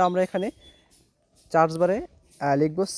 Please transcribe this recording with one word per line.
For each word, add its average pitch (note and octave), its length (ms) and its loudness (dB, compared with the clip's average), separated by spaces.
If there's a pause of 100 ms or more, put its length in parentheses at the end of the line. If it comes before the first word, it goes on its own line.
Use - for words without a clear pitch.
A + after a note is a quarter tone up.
আমরা F3+ 200 0
এখানে F#3+ 200 -6 (1040)
সার্চ D#3+ 300 2
বারে, F3+ 160 2 (440)
আহ, C#3+ 200 0
লিখব D#3 180 0 (180)